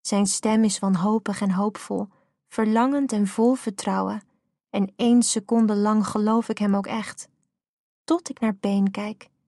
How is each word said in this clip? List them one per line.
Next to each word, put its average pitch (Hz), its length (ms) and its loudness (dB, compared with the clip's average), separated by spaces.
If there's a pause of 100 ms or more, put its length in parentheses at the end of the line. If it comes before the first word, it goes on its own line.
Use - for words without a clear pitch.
Zijn 202 260 0
stem 220 380 0
is 208 140 0
wanhopig 202 600 0
en 196 100 -2
hoopvol, 202 580 -4 (400)
verlangend 247 640 0
en 208 140 0
vol 226 280 2
vertrouwen. 196 680 -4 (480)
En 196 260 -2
één 240 260 4
seconde 220 540 2
lang 208 300 2
geloof 220 420 0
ik 220 100 -4
hem 202 180 2
ook 196 100 -2
echt. - 460 -10 (720)
Tot 339 260 -2
ik - 100 -10
naar 220 140 0
Payne 202 360 0
kijk. 208 400 -10 (180)